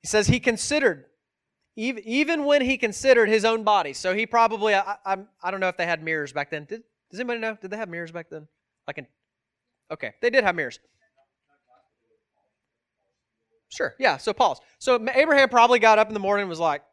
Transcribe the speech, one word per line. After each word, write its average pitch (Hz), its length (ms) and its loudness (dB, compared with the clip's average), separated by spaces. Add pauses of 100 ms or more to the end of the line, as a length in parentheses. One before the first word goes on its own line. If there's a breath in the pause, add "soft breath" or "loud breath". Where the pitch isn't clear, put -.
He - 80 -16
says 208 180 2
he 240 140 2
considered, 233 640 0 (720)
ev-, 226 220 -6
even 285 480 -2
when 285 160 4
he 254 160 -2
considered 233 500 2
his 214 160 2
own 226 180 0
body. 196 300 2
So 185 220 -4
he 214 100 -2
probably, 220 500 2
I, 196 60 2
I, 196 240 -6
I'm, 190 240 -6 (140)
I 175 80 -6
don't 190 100 -6
know 185 80 0
if 180 80 -6
they 175 80 -2
had 170 180 -4
mirrors 156 300 -6
back 143 180 -8
then. 151 140 -10
Did, 226 180 -14 (280)
does 185 100 -14
anybody 240 200 -6
know? 220 200 -8
Did 190 120 -12
they 208 40 -10
have 214 140 -10
mirrors 170 200 -10
back 165 200 -16
then? 156 180 -16 (380)
Like 147 100 -12
in, 139 100 -16 (840)
okay, 135 320 -12
they 240 80 2
did 247 140 2
have 180 100 2
mirrors. 143 260 -8 (3000)
Sure, - 300 -8
yeah, 214 180 0
so 208 160 -4
pause. - 280 0 (180 soft breath)
So 247 200 0
Ma-, 226 160 -4
Abraham 277 360 4
probably 240 280 6
got 220 200 6
up 214 100 2
in 214 60 -10
the 208 60 -6
morning 202 240 -2
and 190 60 -8
was 165 80 -10
like 156 240 -2 (100)